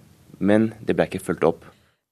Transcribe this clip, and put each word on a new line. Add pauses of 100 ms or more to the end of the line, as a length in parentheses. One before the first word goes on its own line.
(400)
men
det
ble
ikke
fulgt
opp. (460)